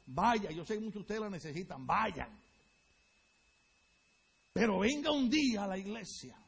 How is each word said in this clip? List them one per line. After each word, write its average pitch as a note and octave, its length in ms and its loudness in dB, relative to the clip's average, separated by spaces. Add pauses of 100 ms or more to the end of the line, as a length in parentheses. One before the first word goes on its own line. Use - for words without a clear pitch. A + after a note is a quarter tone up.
vaya, G3 440 2
yo D#3+ 140 -6
sé A3 100 -4
que G#3+ 60 -2
muchos A3 140 -6
de G#3 60 -8
ustedes G#3 200 -6
la G#3 100 -6
necesitan, D#3 560 -8
vayan. D3 540 0 (2000)
Pero F#3+ 280 4
venga D4 300 2
un C#4 180 4
día B3 360 4
a - 20 -2
la F#3+ 120 -2
iglesia. G3 580 -8 (120)